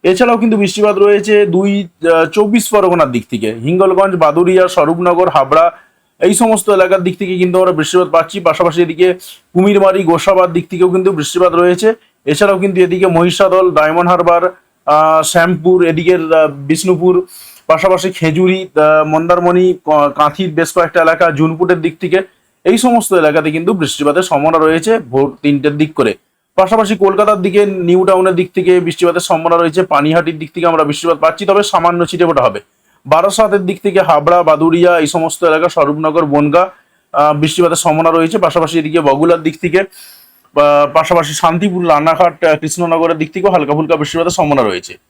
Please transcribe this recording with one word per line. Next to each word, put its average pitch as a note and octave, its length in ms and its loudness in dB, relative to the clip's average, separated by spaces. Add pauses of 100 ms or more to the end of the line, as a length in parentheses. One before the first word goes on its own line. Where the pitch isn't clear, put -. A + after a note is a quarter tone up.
এছাড়াও A#3 360 0
কিন্তু A3 180 0
বৃষ্টিপাত G3+ 420 0
রয়েছে G#3 480 2
দুই, F#3 240 -2 (380)
আহ, E3 180 2
চব্বিশ G#3 420 0
পরগনার F3 440 2
দিক A#2 180 -4
থেকে, A2 240 -4
হিঙ্গলগঞ্জ, F#3 600 0
বাদুড়িয়া, F3 520 2
স্বরূপনগর, F3 600 0
হাবড়া, D#3 380 2 (540)
এই G3 140 2
সমস্ত A3 360 0
এলাকার F#3+ 300 2
দিক F3+ 180 -4
থেকে F#3 200 -6
কিন্তু F3+ 200 0
আমরা F#3 140 2
বৃষ্টিপাত D#3+ 360 0
পাচ্ছি। E3 320 -2
পাশাপাশি E3+ 420 0
এদিকে E3+ 320 0 (400)
কুমিরমারি, G3 480 2
গোসাবার F3+ 500 0
দিক F3 160 -4
থেকেও F#3 200 0
কিন্তু F#3 240 0
বৃষ্টিপাত E3+ 420 -2
রয়েছে। F3+ 400 2 (300)
এছাড়াও F#3+ 340 0
কিন্তু F#3 220 -2
এদিকে F3+ 260 2
মহিষাদল, F3+ 640 2
ডায়মন্ড D#3+ 400 0
হারবার, E3+ 320 2 (440)
আহ, D#3 360 2
শ্যামপুর, F3+ 600 0
এদিকের, E3 380 0 (100)
আহ, D#3+ 160 4
বিষ্ণুপুর, E3+ 800 -2 (400)
পাশাপাশি F3+ 440 0
খেজুরি, F#3 520 0
আহ, D#3 420 2
মন্দারমণি, F3 680 0 (100)
ক-, D3 260 2
কাঁথির D3 400 -2
বেশ D#3 220 -2
কয়েকটা E3+ 300 0
এলাকা, E3 280 2
জুনপুটের E3 500 0
দিক D#3+ 180 -4
থেকে, F3+ 200 -2 (460)
এই G#3 140 2
সমস্ত A#3+ 340 0
এলাকাতে D#3 380 0
কিন্তু D#3+ 220 -4
বৃষ্টিপাতের D3 500 -2
সম্ভাবনা D#3+ 360 0
রয়েছে D#3+ 400 0
ভোর C3+ 440 -4
তিনটের D3 340 0
দিক D3+ 160 -2
করে। C3 220 0 (440)
পাশাপাশি G3+ 380 0
কলকাতার G3 460 2
দিকে, G3+ 240 2
নিউ F#3 380 0
টাউনের F#3 300 2
দিক F3 200 -2
থেকে F3+ 260 2
বৃষ্টিপাতের E3+ 400 -2
সম্ভাবনা E3 360 -2
রয়েছে, E3+ 260 0
পানিহাটির D#3 560 -2
দিক D3+ 140 -12
থেকে F3 140 -4
আমরা D#3+ 180 2
বৃষ্টিপাত D3 340 -2
পাচ্ছি, E3 280 -2
তবে G3 160 2
সামান্য F3 440 0
ছিটেফোঁটা D#3+ 360 0
হবে। G#2 180 -2 (460)
বারাসাতের F#3+ 600 0
দিক F#3 160 -4
থেকে F#3+ 180 0
হাবড়া, E3 420 2
বাদুড়িয়া, E3 560 2
এই D#3 80 0
সমস্ত E3 380 -4
এলাকা, D#3+ 240 0
স্বরূপনগর, D#3 560 -2
বনগাঁ, D3 420 0 (480)
আহ, D3+ 180 2
বৃষ্টিপাতের D#3 440 0
সম্ভাবনা D#3+ 340 0
রয়েছে। E3 280 0
পাশাপাশি E3 400 0
এদিকে D#3 220 -2
বগুলার D#3 420 0
দিক D#3 180 -6
থেকে, F3 200 -2 (720)
বা D3 400 2
পাশাপাশি D#3+ 400 0
শান্তিপুর, F3 540 -2
রানাঘাট, E3 560 0
আহ, D#3 120 2
কৃষ্ণনগরের E3 600 -2
দিক D#3 140 -6
থেকেও F#3+ 180 0
হালকা D3+ 220 0
ফুলকা D#3 240 0
বৃষ্টিপাতের E3 340 -4
সম্ভাবনা D3 380 0
রয়েছে। F#2 240 -8 (180)